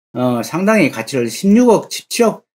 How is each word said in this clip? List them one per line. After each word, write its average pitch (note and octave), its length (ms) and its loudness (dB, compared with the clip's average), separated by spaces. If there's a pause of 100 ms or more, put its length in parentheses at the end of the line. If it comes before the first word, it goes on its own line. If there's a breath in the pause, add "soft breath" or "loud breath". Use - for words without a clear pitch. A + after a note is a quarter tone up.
(140)
어, B2 280 -2
상당히 F#3 480 0
가치를 A#2+ 400 -4
십육억, G3+ 600 2
십칠억 - 520 -2 (120)